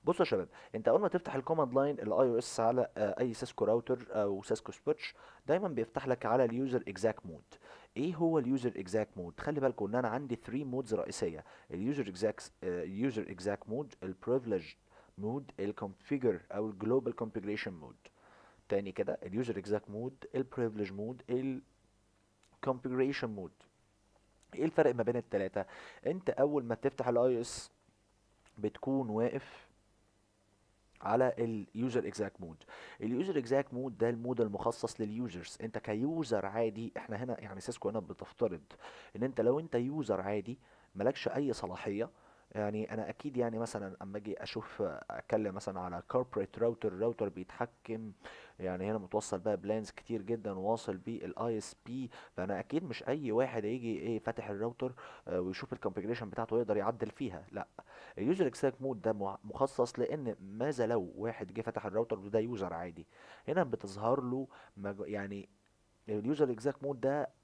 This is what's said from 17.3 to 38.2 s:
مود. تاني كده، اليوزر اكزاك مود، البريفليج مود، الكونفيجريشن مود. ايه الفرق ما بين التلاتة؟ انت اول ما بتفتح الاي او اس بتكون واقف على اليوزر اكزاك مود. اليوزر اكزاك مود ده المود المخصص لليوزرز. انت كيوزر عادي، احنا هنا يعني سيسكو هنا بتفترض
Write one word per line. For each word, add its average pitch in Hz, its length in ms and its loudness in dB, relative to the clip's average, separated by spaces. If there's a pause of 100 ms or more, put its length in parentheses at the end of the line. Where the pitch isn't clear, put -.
مود. 73 240 -16 (720)
تاني 98 240 2
كده، - 300 0
اليوزر 104 360 -2
اكزاك 101 320 -2
مود، 120 240 -6 (200)
البريفليج 113 580 -2
مود، 113 300 -6 (1400)
الكونفيجريشن 131 680 2
مود. 95 200 -8 (1040)
ايه 143 100 0
الفرق 151 300 6
ما 117 80 2
بين 233 140 4
التلاتة؟ 190 480 0 (420)
انت 180 240 2
اول 143 340 4
ما 117 100 0
بتفتح 127 340 0
الاي 123 280 6
او 113 40 0
اس - 300 -8 (880)
بتكون 123 520 0
واقف - 580 0 (1300)
على 123 380 4
اليوزر 113 680 0
اكزاك 101 340 -4
مود. 80 160 -10 (440)
اليوزر 143 380 0
اكزاك 131 360 0
مود 123 240 -6
ده 117 100 4
المود 120 320 0
المخصص 110 600 0
لليوزرز. 104 600 -4
انت 113 180 -6
كيوزر 117 680 0
عادي، 113 500 0
احنا 107 200 -6
هنا 123 240 -4
يعني 95 200 -10
سيسكو - 280 -4
هنا 107 120 0
بتفترض 92 640 -2 (540)